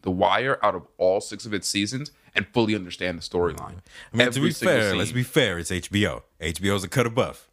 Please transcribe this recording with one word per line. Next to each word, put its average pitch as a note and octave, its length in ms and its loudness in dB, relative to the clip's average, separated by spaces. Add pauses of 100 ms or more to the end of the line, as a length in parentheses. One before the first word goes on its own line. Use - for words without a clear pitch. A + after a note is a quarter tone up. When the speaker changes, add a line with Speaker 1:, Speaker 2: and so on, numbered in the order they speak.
Speaker 1:
The F#2+ 100 0
Wire G2+ 520 2
out G2 120 4
of F2 120 -10 (100)
all F#2 240 4
six G#2 240 -12
of G#2+ 80 -4
its F#2 140 -4
seasons A#2 440 -2 (240)
and G#2 180 0
fully A2 220 4
understand F2+ 420 -4
the E2+ 60 -12
storyline. E2 540 -2 (360)
Speaker 2:
I A2 40 -2
mean, - 20 4
to B2 60 4
Speaker 1:
Every B2 160 -2
Speaker 2:
be D#3+ 100 2
Speaker 1:
single D#3 260 2
Speaker 2:
fair, G2+ 180 2
let's G2+ 140 0
Speaker 1:
scene. B2 60 -8
Speaker 2:
be B2 80 0
fair, A2+ 340 2
it's F2 140 -6
H F2+ 180 -4
B G2+ 180 2
O. B1 160 -6 (160)
H D#2+ 220 -4
B G2 80 0
O's G2 140 0
a F#2+ 60 -8
cut B2 180 2
above. A2+ 460 -4